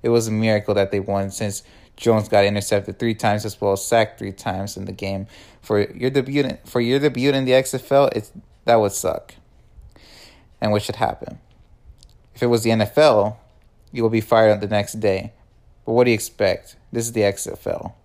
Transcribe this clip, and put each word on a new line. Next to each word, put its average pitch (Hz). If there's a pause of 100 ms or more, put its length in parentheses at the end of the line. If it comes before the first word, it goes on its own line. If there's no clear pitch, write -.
it 120
was 117
a 110
miracle 107
that 98
they 101
won 98
since 101 (340)
Jones 110
got 101
intercepted 101
three 113
times 104
as 104
well 101
as 92
sacked 113
three 101
times 98
in 98
the 95
game. 98 (340)
For 104 (120)
your 127
debut 139
in, -
for -
your 123
debut 139
in 135
the 127
X 131
F -
L, 139
it's, - (320)
that 117
would 104
suck. - (1300)
And 107
what 104
should -
happen? - (960)
If -
it 123
was 120
the 113
N 110
F 104
L, 113 (540)
you 117
will 110
be 110
fired 113
on 104
the 104
next 101
day. 104 (500)
But 113
what 123
do 120
you 113
expect? - (140)
This 117
is 117
the 110
X 101
F -
L. -